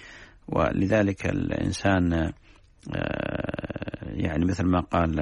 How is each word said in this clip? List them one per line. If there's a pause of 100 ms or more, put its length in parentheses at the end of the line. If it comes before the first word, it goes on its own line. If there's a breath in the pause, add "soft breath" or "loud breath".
(480 loud breath)
ولذلك
الإنسان (640 soft breath)
آه،
يعني
مثل
ما
قال